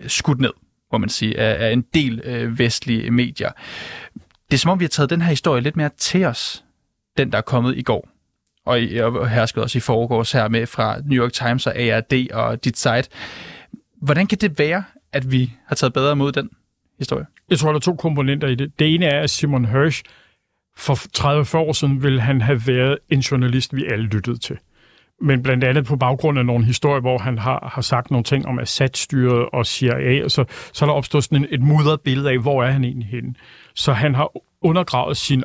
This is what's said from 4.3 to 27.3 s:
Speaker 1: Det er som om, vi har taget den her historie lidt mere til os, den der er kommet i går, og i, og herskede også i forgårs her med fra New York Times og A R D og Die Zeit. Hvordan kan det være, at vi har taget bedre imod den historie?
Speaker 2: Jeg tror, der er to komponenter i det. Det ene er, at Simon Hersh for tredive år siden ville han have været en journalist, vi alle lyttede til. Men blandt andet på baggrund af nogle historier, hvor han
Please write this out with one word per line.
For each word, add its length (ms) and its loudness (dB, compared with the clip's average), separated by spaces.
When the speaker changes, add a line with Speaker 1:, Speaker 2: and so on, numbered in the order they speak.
Speaker 1:
Det 40 4
er 40 2
som 120 2
om, 100 2
vi 40 2
har 40 -2
taget 220 0
den 100 0
her 100 2
historie 300 0
lidt 160 -2
mere 220 0
til 260 0
os, 400 -6
den 140 0
der 60 0
er 40 -2
kommet 340 0
i 60 -6
går, 260 -2
og 140 2
i, 180 -2
og 320 0
herskede 340 0
også 140 -2
i 20 0
forgårs 520 0
her 160 2
med 180 0
fra 380 -4
New 200 2
York 80 -2
Times 340 -2
og 100 -4
A 220 0
R 20 0
D 320 -2
og 320 -2
Die 80 0
Zeit. 360 -2
Hvordan 240 2
kan 120 -2
det 200 -2
være, 260 0
at 200 -2
vi 200 2
har 100 -4
taget 160 0
bedre 200 2
imod 200 2
den 180 -4
historie? 280 -4
Speaker 2:
Jeg 80 4
tror, 100 2
der 80 2
er 40 0
to 140 0
komponenter 540 0
i 60 2
det. 240 -6
Det 160 4
ene 120 2
er, 160 2
at 80 0
Simon 340 0
Hersh 380 2
for 220 0
tredive 460 0
år 140 0
siden 300 0
ville 180 2
han 200 2
have 260 2
været 320 2
en 120 2
journalist, 560 0
vi 100 -2
alle 180 -2
lyttede 340 -2
til. 200 -8
Men 220 2
blandt 220 2
andet 200 2
på 120 0
baggrund 420 0
af 80 2
nogle 180 2
historier, 360 2
hvor 180 0
han 200 -2